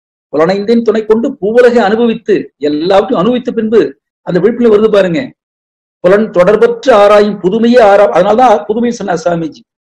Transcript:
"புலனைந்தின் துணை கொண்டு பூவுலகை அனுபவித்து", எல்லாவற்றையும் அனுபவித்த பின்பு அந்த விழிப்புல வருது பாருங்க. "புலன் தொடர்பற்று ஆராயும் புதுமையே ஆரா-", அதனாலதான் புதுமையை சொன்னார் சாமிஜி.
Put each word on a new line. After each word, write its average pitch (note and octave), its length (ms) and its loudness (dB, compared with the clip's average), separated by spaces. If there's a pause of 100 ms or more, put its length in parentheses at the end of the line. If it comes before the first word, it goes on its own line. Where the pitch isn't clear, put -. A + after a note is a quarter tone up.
(320)
"புலனைந்தின் G3+ 500 -2
துணை A3 240 -2
கொண்டு A#3 360 -2
பூவுலகை A#3+ 360 2
அனுபவித்து", A3 800 -2
எல்லாவற்றையும் E3+ 640 -2
அனுபவித்த A#3+ 320 -2
பின்பு G#3+ 500 -2 (200)
அந்த F3 180 -4
விழிப்புல A#3 300 0
வருது G#3 220 2
பாருங்க. F3 420 -2 (680)
"புலன் G3+ 300 0
தொடர்பற்று A3 600 2
ஆராயும் G#3 500 2
புதுமையே A3+ 380 0
ஆரா-", G3+ 320 4
அதனாலதான் G#3+ 540 0
புதுமையை A#3 240 -4
சொன்னார் F#3 360 -6
சாமிஜி. E3 340 -6 (380)